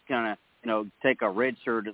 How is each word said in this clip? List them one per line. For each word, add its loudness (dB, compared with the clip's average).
kinda, -2
you -4
know, 0
take 2
a 2
red 0
shirt 0